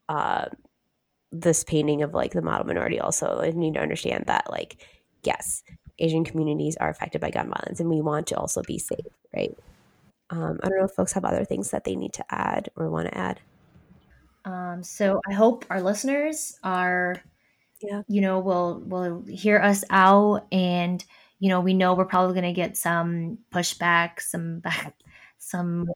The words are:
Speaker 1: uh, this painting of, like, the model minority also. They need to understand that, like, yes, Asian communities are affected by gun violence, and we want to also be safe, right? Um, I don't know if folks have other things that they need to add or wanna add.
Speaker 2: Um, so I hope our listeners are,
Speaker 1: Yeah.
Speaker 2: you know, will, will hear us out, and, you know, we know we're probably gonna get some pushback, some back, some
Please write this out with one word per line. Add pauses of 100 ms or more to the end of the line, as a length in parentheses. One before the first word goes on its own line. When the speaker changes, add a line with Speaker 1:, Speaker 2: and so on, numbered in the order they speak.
Speaker 1:
uh, (840)
this
painting
of,
like,
the
model
minority
also.
They
need
to
understand
that,
like, (380)
yes, (360)
Asian
communities
are
affected
by
gun
violence,
and
we
want
to
also
be
safe, (360)
right? (760)
Um,
I
don't
know
if
folks
have
other
things
that
they
need
to
add
or
wanna
add. (1080)
Speaker 2:
Um,
so
I
hope
our
listeners
are, (600)
Speaker 1:
Yeah.
Speaker 2:
you
know,
will,
will
hear
us
out,
and, (360)
you
know,
we
know
we're
probably
gonna
get
some (140)
pushback,
some
back, (420)
some